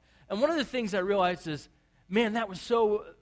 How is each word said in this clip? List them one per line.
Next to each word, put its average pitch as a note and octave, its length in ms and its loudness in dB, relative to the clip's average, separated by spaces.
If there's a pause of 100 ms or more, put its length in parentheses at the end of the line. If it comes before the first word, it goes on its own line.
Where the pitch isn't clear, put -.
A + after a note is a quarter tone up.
(300)
And G3+ 100 -2
one D4 80 4
of E4+ 80 0
the C4 80 -2
things A3 300 -4
I G3 40 0
realized F#3 480 0
is, D3+ 220 -8 (400)
man, G#3+ 240 0
that A3+ 160 -2
was F3+ 100 -10
so A3 440 2 (180)